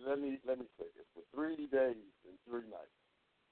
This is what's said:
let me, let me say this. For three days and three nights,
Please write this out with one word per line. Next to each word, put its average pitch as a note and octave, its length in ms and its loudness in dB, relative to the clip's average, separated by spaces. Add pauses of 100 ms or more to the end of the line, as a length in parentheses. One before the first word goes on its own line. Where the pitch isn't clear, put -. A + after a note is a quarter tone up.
let C#3+ 120 4
me, C3+ 280 0
let C3 120 2
me B2 60 -6 (140)
say F2 60 -6 (100)
this. - 100 -18 (100)
For E2 60 -16 (140)
three D3+ 320 -2
days C3 280 6 (300)
and F2+ 120 -18 (100)
three A#2+ 220 -2
nights, E2 240 -12 (580)